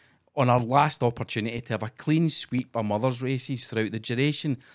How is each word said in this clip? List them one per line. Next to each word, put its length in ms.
on 120
her 120
last 440
opportunity 560
to 140
have 100
a 60
clean 400
sweep 460
of 100
mothers' 360
races 460
throughout 240
the 80
duration 580